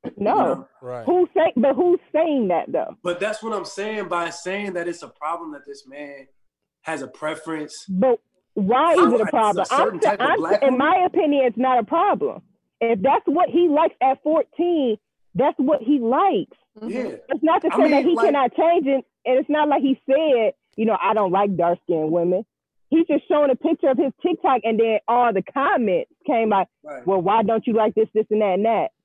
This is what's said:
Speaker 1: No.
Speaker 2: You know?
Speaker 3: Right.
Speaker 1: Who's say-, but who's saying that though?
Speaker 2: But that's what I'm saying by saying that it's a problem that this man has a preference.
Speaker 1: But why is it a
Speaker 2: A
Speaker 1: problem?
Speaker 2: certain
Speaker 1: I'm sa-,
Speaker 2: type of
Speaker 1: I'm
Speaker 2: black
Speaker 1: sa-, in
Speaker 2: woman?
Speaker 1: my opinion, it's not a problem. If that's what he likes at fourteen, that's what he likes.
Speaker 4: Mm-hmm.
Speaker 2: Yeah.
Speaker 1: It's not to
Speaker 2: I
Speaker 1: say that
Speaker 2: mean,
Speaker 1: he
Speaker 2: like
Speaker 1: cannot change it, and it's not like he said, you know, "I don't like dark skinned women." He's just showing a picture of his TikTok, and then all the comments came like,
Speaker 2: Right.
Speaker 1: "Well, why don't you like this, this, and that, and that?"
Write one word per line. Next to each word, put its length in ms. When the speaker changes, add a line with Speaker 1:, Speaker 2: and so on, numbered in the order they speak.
Speaker 1:
No. 140
Speaker 2:
You 120
know? 240
Speaker 3:
Right. 240
Speaker 1:
Who's 280
say-, 220
but 200
who's 240
saying 380
that 220
though? 320
Speaker 2:
But 160
that's 240
what 100
I'm 120
saying 440
by 220
saying 420
that 140
it's 160
a 60
problem 420
that 140
this 220
man 400
has 200
a 60
preference. 800
Speaker 1:
But 320
why 380
is 200
it 80
a 20
Speaker 2:
A 40
Speaker 1:
problem? 380
Speaker 2:
certain 300
Speaker 1:
I'm 60
sa-, 80
Speaker 2:
type 120
of 80
Speaker 1:
I'm 100
Speaker 2:
black 220
Speaker 1:
sa-, 60
in 60
Speaker 2:
woman? 160
Speaker 1:
my 160
opinion, 400
it's 120
not 220
a 40
problem. 580
If 200
that's 240
what 240
he 200
likes 320
at 220
fourteen, 760
that's 220
what 240
he 180
likes. 580
Speaker 4:
Mm-hmm. 120
Speaker 2:
Yeah. 260
Speaker 1:
It's 140
not 180
to 120
Speaker 2:
I 40
Speaker 1:
say 60
that 60
Speaker 2:
mean, 60
Speaker 1:
he 60
Speaker 2:
like 120
Speaker 1:
cannot 280
change 320
it, 180
and 140
it's 100
not 200
like 120
he 240
said, 480
you 100
know, 160
"I 120
don't 180
like 240
dark 280
skinned 280
women." 340
He's 180
just 200
showing 220
a 60
picture 340
of 80
his 140
TikTok, 440
and 140
then 280
all 260
the 80
comments 680
came 220
like, 180
Speaker 2:
Right. 240
Speaker 1:
"Well, 140
why 220
don't 220
you 80
like 220
this, 180
this, 160
and 120
that, 140
and 100
that?" 260